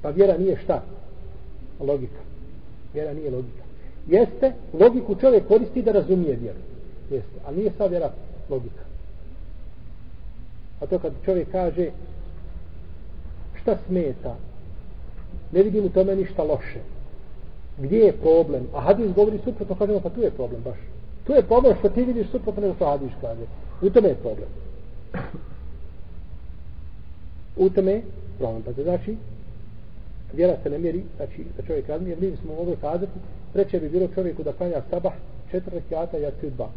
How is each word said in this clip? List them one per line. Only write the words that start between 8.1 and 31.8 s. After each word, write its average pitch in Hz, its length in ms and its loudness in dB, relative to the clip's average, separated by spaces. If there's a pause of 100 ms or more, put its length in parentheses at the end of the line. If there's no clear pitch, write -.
logika. 127 340 -4 (2000)
A 147 60 -6
to 180 140 0
kad 156 140 -4 (120)
čovjek 180 260 2
kaže, 175 380 0 (1700)
šta 214 160 2 (100)
smeta? 139 480 0 (1160)
Ne 180 120 6
vidim 208 220 4
u 175 40 2
tome 190 260 4
ništa 180 280 0
loše. 151 360 -2 (1000)
Gdje 143 200 2
je 214 160 8
problem? 147 600 6
A 139 80 -4
hadis 196 340 6
govori 208 280 6
suprotno, 202 320 -2
kažemo, 202 240 2
pa 170 100 -2
tu 233 120 -4
je 180 100 4
problem 120 300 -4
baš. 120 160 -6 (480)
Tu 254 60 0
je 285 120 10
problem 247 360 8
što 202 100 4
ti 240 160 4
vidiš 233 260 0
suprotno 208 300 -2
nego 185 140 2
što 175 100 2
hadis 143 260 0 (100)
kaže. 117 200 -6 (400)
U 196 80 4
tome 214 200 10
je 123 60 4
problem. 113 320 -4 (3000)
U 190 120 6
tome 190 220 4
je 226 120 0 (340)
problem. 113 240 -4
Pa 120 120 -8
se 135 100 -4
znači, 180 340 -2 (1160)
vjera 170 300 4
se 151 60 -2
ne 143 80 -2
mjeri, 170 260 -2 (140)
znači 151 280 -6 (120)
da - 60 -8
čovjek 151 240 -2